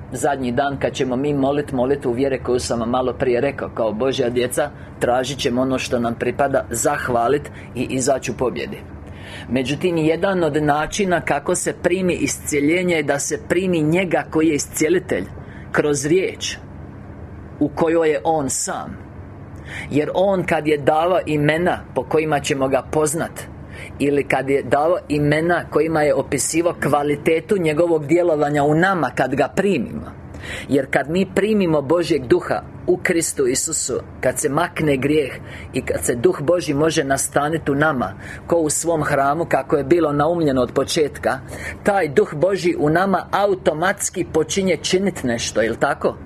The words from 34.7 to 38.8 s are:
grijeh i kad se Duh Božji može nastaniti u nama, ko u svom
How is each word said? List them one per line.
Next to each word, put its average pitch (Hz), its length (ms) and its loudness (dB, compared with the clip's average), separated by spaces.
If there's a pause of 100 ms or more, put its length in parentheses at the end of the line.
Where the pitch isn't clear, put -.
grijeh 139 360 0 (400)
i - 100 -2
kad - 220 -4
se 131 100 0
Duh 151 260 2
Božji 156 340 2
može 156 300 2
nastaniti 143 680 0
u 139 40 2
nama, 139 380 2 (340)
ko 170 100 4
u 156 140 2
svom 160 320 0